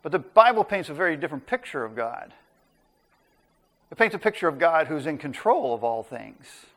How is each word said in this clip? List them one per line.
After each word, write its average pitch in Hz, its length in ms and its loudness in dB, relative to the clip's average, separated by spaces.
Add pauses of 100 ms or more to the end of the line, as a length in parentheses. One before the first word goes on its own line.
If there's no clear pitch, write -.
But 156 100 -6
the 180 80 0
Bible 226 420 6
paints 190 260 -2
a 151 60 -10
very 165 220 0
different 143 300 -6
picture 190 380 -4
of 110 120 -10
God. 117 360 -6 (1600)
It - 80 -16
paints 220 160 2
a - 40 -6
picture 208 280 -2
of 143 120 0
God 160 280 4
who's 151 200 -6
in 151 120 -4
control 143 560 0
of 107 80 -6
all 113 220 -2
things. - 640 -18 (100)